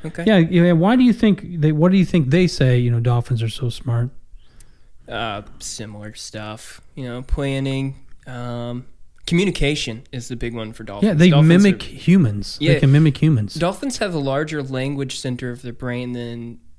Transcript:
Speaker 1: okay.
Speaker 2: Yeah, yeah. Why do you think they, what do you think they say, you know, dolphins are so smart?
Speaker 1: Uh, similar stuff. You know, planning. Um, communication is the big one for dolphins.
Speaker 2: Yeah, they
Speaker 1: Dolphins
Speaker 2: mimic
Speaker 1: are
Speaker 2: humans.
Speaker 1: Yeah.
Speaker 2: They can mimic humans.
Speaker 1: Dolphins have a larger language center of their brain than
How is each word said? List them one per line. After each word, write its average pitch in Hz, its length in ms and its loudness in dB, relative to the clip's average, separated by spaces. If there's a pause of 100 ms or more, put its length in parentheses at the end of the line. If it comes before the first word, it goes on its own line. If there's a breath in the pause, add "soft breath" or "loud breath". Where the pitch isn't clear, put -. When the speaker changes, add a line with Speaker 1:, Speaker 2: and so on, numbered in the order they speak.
Speaker 1:
okay. 160 220 -10
Speaker 2:
Yeah, 214 120 6
yeah. 175 340 4
Why 175 240 4
do 254 60 6
you 247 100 6
think 180 480 0
they, 151 120 2
what 156 200 4
do 196 60 4
you 180 60 4
think 147 260 0
they 175 160 4
say, 127 320 2
you 120 120 0
know, 117 100 0
dolphins 120 420 0
are 113 60 -2
so 120 220 -6
smart? 120 400 -4 (1000 soft breath)
Speaker 1:
Uh, 110 340 -8 (160)
similar 107 560 -14
stuff. - 680 -14 (140)
You 135 100 -10
know, 123 180 -10
planning. 135 760 -4 (300)
Um, 120 600 -10 (400)
communication 151 840 -2
is 123 160 -12
the 127 80 -8
big 117 180 -8
one 110 180 -10
for 113 120 -16
dolphins. 104 240 -4
Speaker 2:
Yeah, 202 60 0
they 175 160 6
Speaker 1:
Dolphins 156 180 6 (160)
Speaker 2:
mimic 190 180 2
Speaker 1:
are - 40 -12
Speaker 2:
humans. 123 760 0
Speaker 1:
Yeah. 160 140 6
Speaker 2:
They 143 60 2
can 139 120 6
mimic 147 300 4
humans. 123 320 2
Speaker 1:
Dolphins 185 440 -4
have 196 160 -2
a 160 40 -2
larger 147 440 -4
language 135 560 -6
center 127 320 -6
of 120 120 -12
their 123 100 -12
brain 123 400 -8
than 117 460 -10 (200)